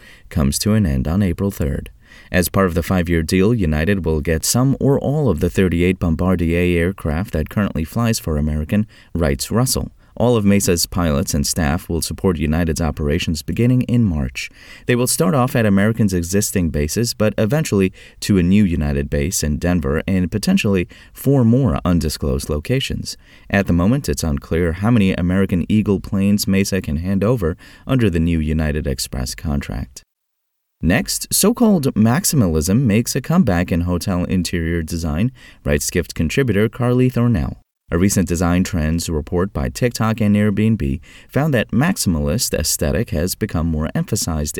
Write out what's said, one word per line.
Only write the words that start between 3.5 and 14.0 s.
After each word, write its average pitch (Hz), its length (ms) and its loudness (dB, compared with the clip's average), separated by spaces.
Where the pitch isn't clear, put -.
United 82 520 0
will 80 160 0
get 80 240 -2
some 131 340 2
or 135 180 2
all 143 320 0
of 82 120 -2
the 87 80 2
thirty-eight 90 500 2
Bombardier 87 800 0
aircraft 85 540 -2
that 78 160 -2
currently 95 340 -2
flies 113 360 -2
for 78 180 -2
American, 76 500 -2
writes 76 380 -2
Russell. 123 400 -2
All 120 160 4
of 107 80 2
Mesa's 98 440 2
pilots 78 480 0
and 69 100 0
staff 78 420 -2
will 82 140 -2
support 82 380 -2
United's 78 420 0
operations 78 600 -2
beginning 123 400 2
in 120 200 2